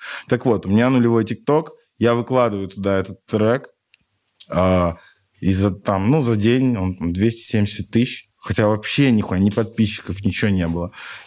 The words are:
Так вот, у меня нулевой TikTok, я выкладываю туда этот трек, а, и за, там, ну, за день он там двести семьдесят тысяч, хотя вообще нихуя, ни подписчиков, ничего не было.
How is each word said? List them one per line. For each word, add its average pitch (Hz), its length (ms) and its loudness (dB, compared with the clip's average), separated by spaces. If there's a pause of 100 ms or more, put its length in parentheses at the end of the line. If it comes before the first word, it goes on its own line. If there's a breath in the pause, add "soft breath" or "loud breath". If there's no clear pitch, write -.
(280 loud breath)
Так 123 180 0
вот, 101 200 2
у - 20 -4
меня 113 200 4
нулевой 117 360 2
TikTok, 147 460 -2 (280 soft breath)
я 117 160 4
выкладываю 117 540 0
туда 98 320 -2
этот - 260 -10
трек, 113 400 0 (880)
а, 90 440 2 (440 soft breath)
и 95 120 0
за, 98 180 2
там, 98 400 -2
ну, 156 100 2
за 117 140 0
день 120 420 0
он 92 200 -2
там 85 160 -4
двести 110 360 -2
семьдесят 104 440 -2
тысяч, - 440 -2
хотя - 300 0
вообще 110 460 2
нихуя, 101 260 0
ни 101 120 4
подписчиков, 104 760 -2
ничего 101 260 0
не 92 160 0
было. 85 240 -4 (360 loud breath)